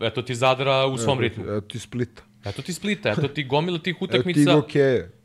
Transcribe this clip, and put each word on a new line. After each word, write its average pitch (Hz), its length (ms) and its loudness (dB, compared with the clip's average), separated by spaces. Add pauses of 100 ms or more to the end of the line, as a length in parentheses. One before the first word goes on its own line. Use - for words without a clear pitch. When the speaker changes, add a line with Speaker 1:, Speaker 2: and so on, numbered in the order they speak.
Speaker 1:
eto 113 220 -2
ti 123 120 -6
Zadra 131 520 2
u 135 120 -2
svom 131 200 0
Speaker 2:
Eto 120 100 0
ti, 107 120 -8
Speaker 1:
ritmu. 92 120 -8
Speaker 2:
eto 104 160 -4
ti - 100 -10
Splita. - 440 -8 (220)
Speaker 1:
Eto 101 180 -8
ti 185 100 -8
Splita, 208 380 -2
eto 165 180 0
ti 151 160 -6
gomila 156 340 0
tih 165 160 -6
Speaker 2:
<laughs> - 20 -14
Eto - 20 -12
ti 190 80 -6
Speaker 1:
utakmica. 175 480 4
Speaker 2:
Gokeje 135 580 2 (120)